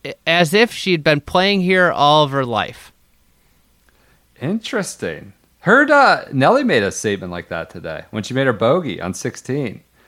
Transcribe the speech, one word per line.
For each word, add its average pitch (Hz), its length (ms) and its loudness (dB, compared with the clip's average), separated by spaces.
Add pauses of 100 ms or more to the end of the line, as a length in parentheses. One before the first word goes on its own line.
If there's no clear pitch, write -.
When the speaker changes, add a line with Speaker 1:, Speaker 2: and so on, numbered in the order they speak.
(260)
Speaker 1:
as 165 300 2
if 226 180 2
she'd 175 300 -2
been 147 180 2
playing 190 400 0
here 180 300 2
all 147 320 4
of 139 80 -2
her 135 140 -2
life." - 460 -6 (1500)
Speaker 2:
Interesting. 139 920 -6 (260)
Heard, 269 320 4
uh, 247 400 4
Nelly 175 320 4
made 156 180 2
a 98 100 0
statement 95 400 -6
like 85 180 -10
that 82 200 -8
today 80 400 -12
when 104 140 -6
she - 100 -10
made 135 140 0
her 123 60 4
bogey 120 460 0
on 90 140 -6
sixteen. - 680 -8 (260)